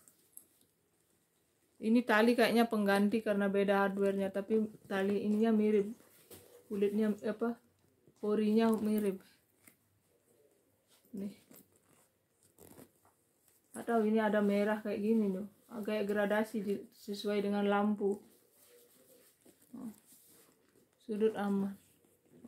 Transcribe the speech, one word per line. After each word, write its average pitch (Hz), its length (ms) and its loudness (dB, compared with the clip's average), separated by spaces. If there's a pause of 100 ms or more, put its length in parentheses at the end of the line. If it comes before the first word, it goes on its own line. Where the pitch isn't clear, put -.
(1800)
Ini 226 160 4
tali 233 320 4
kayaknya 233 320 4
pengganti 208 560 2
karena 202 320 -2
beda 196 320 2
hardware-nya, 196 480 -2
tapi 214 320 -2 (240)
tali 196 400 -2
ininya 214 240 2
mirip. 214 400 2 (720)
Kulitnya, 208 480 -2 (160)
apa, 233 320 -4 (640)
porinya 214 480 2
mirip. 214 480 -2 (1900)
Nih. 196 240 -10 (2500)
Atau 226 240 -2
ini 214 160 2
ada 214 240 2
merah 208 400 0
kayak 208 160 -6
gini 214 320 0
loh. 190 160 -4 (240)
Agak 214 400 -6
gradasi 208 560 -2
di-, 196 320 -4
sesuai 202 480 -4
dengan 202 240 0
lampu. 202 480 0 (1600)
Oh. 226 160 -12 (1120)
Sudut 220 320 0
aman. 196 400 -2 (720)